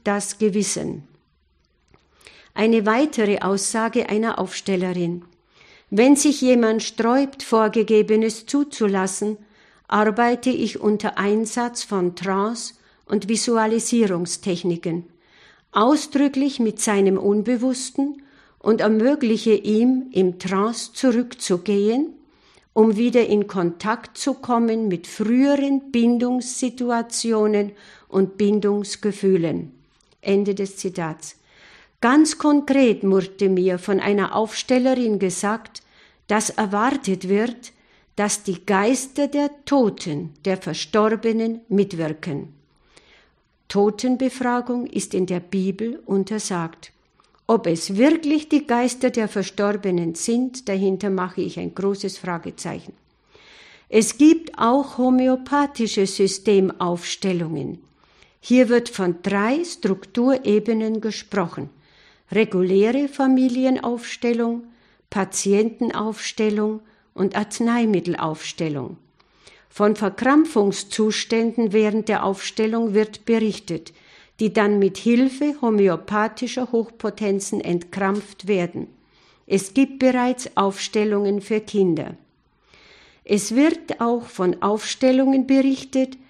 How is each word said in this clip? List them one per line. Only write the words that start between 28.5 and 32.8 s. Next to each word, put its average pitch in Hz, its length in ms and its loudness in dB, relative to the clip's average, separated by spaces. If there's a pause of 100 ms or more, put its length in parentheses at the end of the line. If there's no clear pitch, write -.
Ende 196 320 0
des 196 220 -6
Zitats. 170 600 -8 (640)
Ganz 302 380 4
konkret 277 640 2